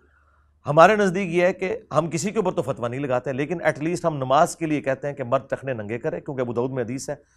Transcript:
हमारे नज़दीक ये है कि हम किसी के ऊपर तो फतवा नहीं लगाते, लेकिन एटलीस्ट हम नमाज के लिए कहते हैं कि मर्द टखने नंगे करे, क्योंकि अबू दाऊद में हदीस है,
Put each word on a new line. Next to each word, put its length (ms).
हमारे 300
नज़दीक 340
ये 160
है 60
कि 400
हम 160
किसी 220
के 80
ऊपर 120
तो 120
फतवा 260
नहीं 120
लगाते, 320
लेकिन 280
एटलीस्ट 460
हम 80
नमाज 400
के 120
लिए 140
कहते 260
हैं 100
कि 80
मर्द 260
टखने 240
नंगे 240
करे, 220
क्योंकि 220
अबू 100
दाऊद 180
में 120
हदीस 280
है, 120